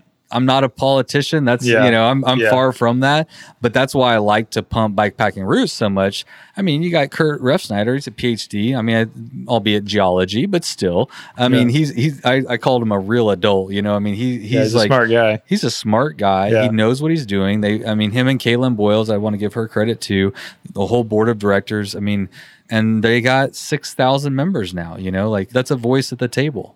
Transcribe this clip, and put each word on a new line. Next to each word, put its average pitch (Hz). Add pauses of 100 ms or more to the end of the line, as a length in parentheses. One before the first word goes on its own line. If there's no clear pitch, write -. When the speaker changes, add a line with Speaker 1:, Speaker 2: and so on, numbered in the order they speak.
(320)
Speaker 1:
I'm 123
not 135
a 131
politician. 139
That's, 123
Speaker 2:
Yeah. 113
Speaker 1:
you 123
know, 113
I'm, 135
I'm 127
Speaker 2:
Yeah. 113
Speaker 1:
far 131
from 120
that. 143 (340)
But 117
that's 131
why 127
I 113
like 107
to 110
pump 107
bikepacking 101
routes 185
so 110
much. 98 (320)
I 202
mean, 160
you 175
got 147
Kurt 151
Refsnyder. 123
He's 139
a 117
P 120
H 104
D. 107
I 120
mean, 113
I, 113
albeit 104
geology, 95
but 185
still. 92 (260)
I 120
Speaker 2:
Yeah. 123
Speaker 1:
mean, 123
he's, 147
he's, 135
I, 131
I 123
called 123
him 110
a 101
real 107
adult, 95
you 101
know? 104
I 101
mean, 104
he, 123
he's 101
Speaker 2:
Yeah, 123
he's 110
a -
Speaker 1:
like, 110
Speaker 2:
smart 120
guy. 113
Speaker 1:
he's 208
a 123
smart 123
guy. 98
Speaker 2:
Yeah. 110
Speaker 1:
He 107
knows 113
what 156
he's 160
doing. 101
They, 104
I 110
mean, 107
him 127
and 131
Kaylin 123
Boyles, 107
I 107
wanna 104
give 101
her 113
credit 110
too. 98 (420)
The 98
whole 120
board 107
of 113
directors, 101
I -
mean, 101 (420)
and 110
they 117
got 131
six -
thousand 139
members 135
now, 85
you 95
know, 95
like, 98
that's 127
a 147
voice 127
at 123
the 123
table. 131